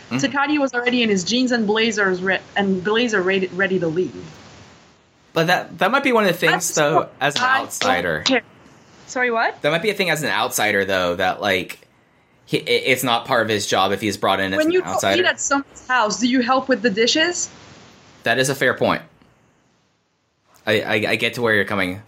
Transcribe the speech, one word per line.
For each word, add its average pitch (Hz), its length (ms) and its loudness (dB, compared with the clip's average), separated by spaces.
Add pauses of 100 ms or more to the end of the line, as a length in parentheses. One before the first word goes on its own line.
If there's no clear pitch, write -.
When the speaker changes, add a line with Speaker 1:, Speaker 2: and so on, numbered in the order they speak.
(100)
Speaker 1:
Mm-hmm. 240 140 -4
Speaker 2:
Takagi 285 340 0
was 269 160 0
already 240 280 0
in 226 60 2
his 190 160 2
jeans 240 280 0
and 233 140 0
blazers 208 560 0
re-, 190 160 0 (180)
and 190 260 0
blazer 214 400 0
ready, 190 260 0
ready 185 300 -2
to 170 100 0
leave. 151 360 -4 (1120)
Speaker 1:
But 160 140 2
that, 180 300 -2
that 202 120 2
might 277 140 0
be 262 80 2
one 220 120 4
of 185 80 4
the 170 60 -2
things, 165 140 2
Speaker 2:
That's - 220 -2
Speaker 1:
though, 151 220 2
Speaker 2:
what - 240 0
Speaker 1:
as 143 160 0
an 247 60 0
Speaker 2:
I 262 160 2
don't - 80 -4
Speaker 1:
outsider. 87 560 -2
Speaker 2:
care. 254 200 2 (640)
Sorry, 247 240 -2
what? 233 320 -2
Speaker 1:
That 147 80 2
might 165 120 0
be 214 80 0
a 196 40 -4
thing 180 160 -2
as 151 120 0
an 117 80 -2
outsider, 107 540 0
though, 90 320 0
that, 92 240 0
like, 92 380 -2 (680)
he, 135 120 -2
it, 117 280 0
it's 127 180 -2
not 120 220 0
part 123 160 2
of 107 60 -2
his 104 180 -2
job 98 260 2
if 98 80 -4
he's 101 160 -2
brought 98 240 0
in 95 120 -2
as - 60 0
Speaker 2:
When 311 100 2
Speaker 1:
an 339 40 0
Speaker 2:
you 370 100 2
go - 80 -8
Speaker 1:
outsider. - 320 0
Speaker 2:
eat - 40 0
at 269 140 -2
someone's - 480 -4
house, 220 320 0
do 247 80 0
you 254 120 2
help 262 280 0
with 240 140 2
the 233 80 0
dishes? 240 600 0 (720)
Speaker 1:
That 120 160 0
is 131 120 2
a 135 40 0
fair 131 200 2
point. 95 280 0 (1600)
I, 107 160 2
I, 110 120 -2 (160)
I 113 60 2
get 117 180 -2
to 120 80 -4
where 110 120 4
you're 98 100 4
coming 95 440 -2